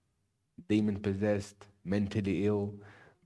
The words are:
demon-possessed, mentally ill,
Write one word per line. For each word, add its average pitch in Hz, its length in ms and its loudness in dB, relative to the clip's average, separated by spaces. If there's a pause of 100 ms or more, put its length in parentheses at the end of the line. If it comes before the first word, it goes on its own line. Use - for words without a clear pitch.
(680)
demon-possessed, 104 1000 0 (160)
mentally 101 640 0
ill, 104 340 0 (460)